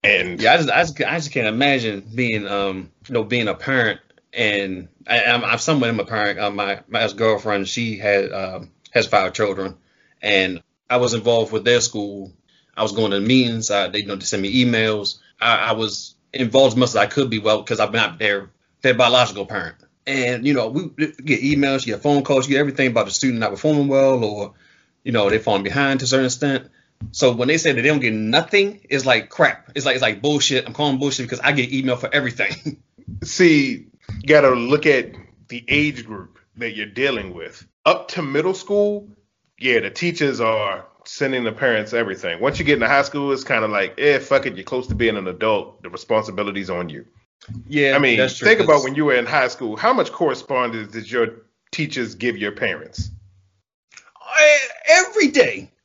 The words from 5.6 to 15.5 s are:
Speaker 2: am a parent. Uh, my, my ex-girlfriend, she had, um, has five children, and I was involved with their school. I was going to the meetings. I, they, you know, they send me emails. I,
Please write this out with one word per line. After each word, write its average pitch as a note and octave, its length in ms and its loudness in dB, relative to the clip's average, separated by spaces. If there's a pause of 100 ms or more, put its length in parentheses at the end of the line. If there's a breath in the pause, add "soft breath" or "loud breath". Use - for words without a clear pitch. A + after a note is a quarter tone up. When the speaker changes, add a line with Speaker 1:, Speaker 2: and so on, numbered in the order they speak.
Speaker 2:
am G#2+ 100 -2
a G2+ 40 -2
parent. G#2 340 -4
Uh, G2+ 120 -2
my, G2+ 380 -4
my A2 140 -2
ex-girlfriend, G#2 640 0
she A2+ 300 -4
had, G2+ 340 0
um, F#2 380 -8 (200)
has A2+ 160 2
five F#2+ 280 2
children, G2 420 -2 (460)
and F#2+ 400 0 (260)
I B2 100 2
was B2 140 2
involved A2+ 400 0
with G#2+ 120 -4
their A#2+ 180 4
school. G2+ 500 -8 (420)
I - 80 -2
was G#2 100 -2
going G#2+ 180 0
to G2 100 0
the G#2 60 -2
meetings. A#2 440 2
I, G2+ 180 0
they, G2+ 120 -6
you G2+ 60 -8
know, G2+ 100 -6
they F#2 80 -12
send G2 180 -2
me A#2+ 220 2
emails. A2 540 0 (220 soft breath)
I, A2+ 160 2